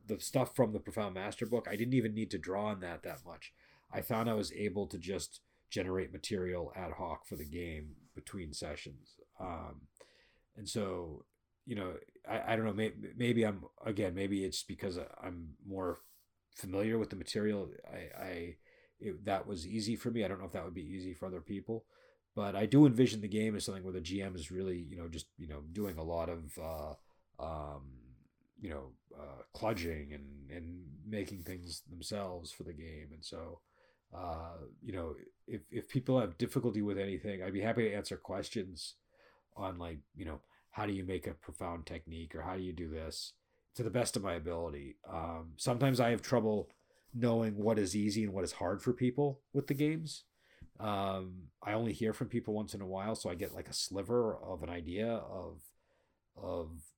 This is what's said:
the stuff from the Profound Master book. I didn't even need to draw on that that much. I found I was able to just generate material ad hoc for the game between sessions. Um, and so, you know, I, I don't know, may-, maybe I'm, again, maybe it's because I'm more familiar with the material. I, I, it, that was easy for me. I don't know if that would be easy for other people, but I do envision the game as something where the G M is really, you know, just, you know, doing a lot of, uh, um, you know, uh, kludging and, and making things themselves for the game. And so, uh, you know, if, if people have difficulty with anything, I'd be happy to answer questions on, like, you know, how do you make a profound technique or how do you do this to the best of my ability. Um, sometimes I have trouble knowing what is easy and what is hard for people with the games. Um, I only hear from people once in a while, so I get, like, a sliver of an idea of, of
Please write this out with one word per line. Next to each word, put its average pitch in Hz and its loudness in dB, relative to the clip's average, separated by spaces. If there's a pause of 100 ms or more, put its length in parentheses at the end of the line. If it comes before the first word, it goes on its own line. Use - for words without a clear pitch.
the 104 -2
stuff - 2
from 113 6
the 104 0
Profound 101 -2
Master 101 -2
book. 113 0
I 104 0
didn't 120 2
even 113 6
need 107 0
to 92 -2
draw 95 0
on 101 -2
that 90 -6
that - -8
much. - -14 (400)
I - 0
found 113 2
I 110 4
was 104 0
able 101 0
to 101 -6
just 87 -4 (300)
generate 92 0
material 90 -2
ad 87 -4
hoc 80 -6
for - -8
the 80 -8
game 78 -6 (180)
between 80 -8
sessions. - -8 (240)
Um, 82 -8 (720)
and 104 -10
so, 90 -2 (420)
you 120 -4
know, 95 -2 (340)
I, 113 0
I 113 6
don't 110 4
know, 110 2
may-, 107 2 (240)
maybe 120 6
I'm, 101 2 (200)
again, 101 2
maybe 98 2
it's 92 -2
because 92 -4 (220)
I'm 85 -8 (120)
more 92 0 (560)
familiar 101 2
with 107 2
the 101 -4
material. 104 0 (220)
I, - -8
I, 87 -6 (440)
it, 95 -6
that 98 2
was 85 -4
easy 107 0
for 117 -2
me. 113 2
I 90 2
don't 92 -2
know 95 -6
if 87 -8
that 85 -4
would 85 -6
be 85 -6
easy 92 -6
for 90 -6
other 92 -4
people, 107 -4 (500)
but 101 0
I 104 4
do 139 12
envision 113 8
the 104 -2
game 107 2
as 90 -2
something 95 -4
where 92 -4
the 92 -2
G 92 -2
M 95 -4
is 82 -6
really, 92 0
you 76 -8
know, 82 -6
just, 78 -6 (100)
you 76 -10
know, 73 -8 (100)
doing 98 -2
a 80 -4
lot 82 0
of, 82 -6
uh, 78 -8
um, 73 -6 (800)
you 76 -6
know, 67 -6 (260)
uh, 69 -14 (140)
kludging 82 0
and, 69 -14
and 85 -10 (200)
making 101 -4
things 87 -8
themselves 90 -6
for - -12
the 87 -8
game. 76 -12
And 78 -16
so, - -10 (580)
uh, 85 -6 (240)
you 104 -6
know, 82 -2 (320)
if, 110 -6
if - -4
people 131 4
have 98 -2
difficulty 113 2
with 101 2
anything, 98 -2
I'd 95 -2
be 95 0
happy 117 4
to 104 4
answer 98 -4
questions 95 -6 (640)
on, 95 -4
like, 82 -6 (160)
you 90 -8
know, 78 -6 (300)
how 107 0
do 104 2
you 95 0
make 92 -2
a 85 -4
profound 85 -6
technique 82 -8
or 80 -4
how 92 -2
do 95 -2
you 90 -2
do 82 -4
this 78 -6 (420)
to 120 -2
the 107 2
best 117 2
of 104 2
my 92 0
ability. 80 -4 (140)
Um, 82 -4
sometimes 127 4
I 120 8
have 110 2
trouble 107 4 (420)
knowing 113 4
what 107 6
is 98 4
easy 107 4
and 98 0
what 92 2
is 78 -2
hard 95 0
for 127 4
people 131 4 (120)
with 139 2
the 143 0
games. 156 2 (560)
Um, 95 0 (120)
I 104 0
only 113 4
hear 110 2
from - -2
people 113 0
once 104 -2
in 101 -6
a 98 -6
while, 98 0
so 95 -2
I 87 -2
get, 85 -4
like, - -8
a - -8
sliver 107 4
of 90 -6
an 85 -4
idea 87 0
of, 90 -4 (760)
of 87 -2 (280)